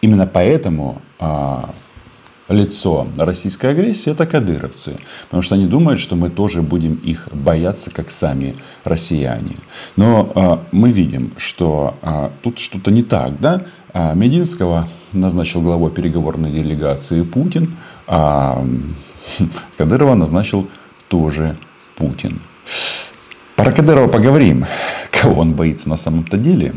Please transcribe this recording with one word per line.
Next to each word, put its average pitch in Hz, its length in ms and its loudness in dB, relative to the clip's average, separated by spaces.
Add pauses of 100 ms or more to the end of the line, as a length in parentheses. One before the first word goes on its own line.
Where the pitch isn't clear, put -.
Именно 104 240 6
поэтому, 90 720 0 (200)
а, 69 500 -4 (800)
лицо 95 580 0 (100)
российской 90 540 -2
агрессии — 190 420 0
это 160 140 0
кадыровцы. 85 720 -4 (260)
Потому 90 180 -2
что 95 120 -2
они 98 120 4
думают, 139 340 2
что - 160 -4
мы 85 120 0
тоже 87 320 -2
будем 82 360 -2
их 82 360 -6
бояться, 80 580 -2
как - 200 -10
сами 67 460 -4 (280)
россияне. 71 720 -4 (400)
Но, 107 380 4
а, 90 280 4 (100)
мы 113 180 6
видим, 65 460 0
что, 76 680 -2
а, 76 300 -4 (100)
тут 117 160 -4
что-то 98 320 -4
не 117 120 6
так, 73 380 -2
да? 180 220 0 (320)
А, 80 200 0
Мединского 95 720 0 (240)
назначил 90 500 0
главой 85 300 2
переговорной 80 580 -2
делегации 76 720 -2
Путин, 165 540 -2 (320)
а, 69 560 0 (720)
<laughs> - 400 -6
Кадырова 127 360 4
назначил 92 540 0 (400)
тоже 78 480 0 (400)
Путин. 80 440 -6 (1120)
Про 113 160 4
Кадырова 147 380 6
поговорим, 107 580 4 (240)
<laughs> - 220 -12
кого - 300 2
он 82 120 2
боится 80 340 -2
на 78 80 -2
самом-то 82 400 -2
деле. 120 400 0